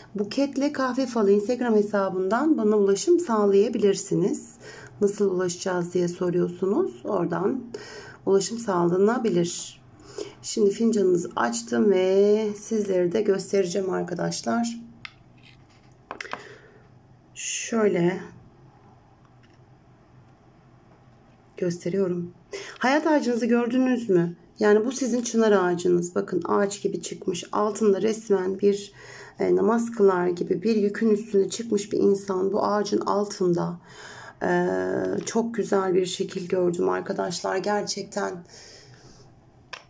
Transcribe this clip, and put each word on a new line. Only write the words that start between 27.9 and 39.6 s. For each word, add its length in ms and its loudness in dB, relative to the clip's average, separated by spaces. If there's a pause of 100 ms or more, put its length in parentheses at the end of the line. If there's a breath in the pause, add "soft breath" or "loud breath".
resmen 580 0
bir, 320 0 (460 loud breath)
e, 180 2
namaz 340 2
kılar 380 4
gibi 340 -6
bir 140 2
yükün 340 2
üstüne 380 2
çıkmış 440 -4
bir 60 0
insan. 540 2
Bu 120 0
ağacın 360 0
altında, 800 0 (640 loud breath)
e, 240 2 (600)
çok 280 -2
güzel 400 0
bir 120 2
şekil 420 -6
gördüm 400 0
arkadaşlar. 680 -4
Gerçekten. 760 -4 (1600 loud breath)